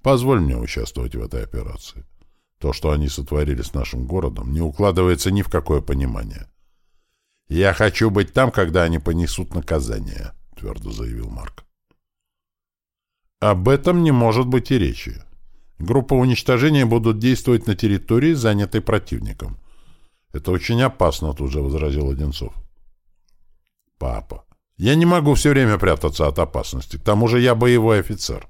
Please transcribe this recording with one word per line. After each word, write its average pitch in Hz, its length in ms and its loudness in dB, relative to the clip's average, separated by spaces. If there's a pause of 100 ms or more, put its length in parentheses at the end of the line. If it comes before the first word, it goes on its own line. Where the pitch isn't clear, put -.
Позволь 131 380 2
мне 69 180 0
участвовать 58 560 -8
в 57 80 -8
этой 55 220 -8
операции. - 600 -12 (520)
То, 69 160 -4
что - 160 -4
они 73 180 0
сотворили 71 540 -4
с - 140 -10
нашим 62 320 -4
городом, 73 440 -4
не 78 100 -2
укладывается 90 680 2
ни 98 140 2
в - 60 -4
какое 76 320 0
понимание». 67 680 -6 (1000)
«Я 92 240 2
хочу 107 360 2
быть 98 240 0
там, 127 160 4
когда 90 320 2
они 82 160 2
понесут 85 560 -4
наказание», 62 800 -4 (240)
твердо - 340 -12
заявил 57 400 -10
Марк. - 360 -14 (1700)
«Об 104 300 2
этом 175 320 2
не 160 100 4
может 120 360 2
быть 127 240 -2
и 131 80 2
речи. 58 420 -4 (600)
Группа 135 320 0
уничтожения 127 720 4
будут 113 320 2
действовать 117 480 2
на 104 100 0
территории, 113 580 2
занятой 107 480 0
противником. - 760 -4 (720)
Это 76 200 -4
очень 104 280 0
опасно», 85 540 0
тут 71 180 -6
же 71 80 -2
возразил 69 520 -2
Одинцов. 71 420 -6 (1400)
«Папа, - 480 -8 (320)
я 113 160 2
не 165 140 6
могу 160 260 4
все 139 160 4
время 127 300 4
прятаться 82 480 2
от 71 100 -2
опасности. - 600 -6
К - 60 -12
тому 107 240 2
же 120 120 4
я 123 160 4
боевой 113 440 4
офицер». - 500 -8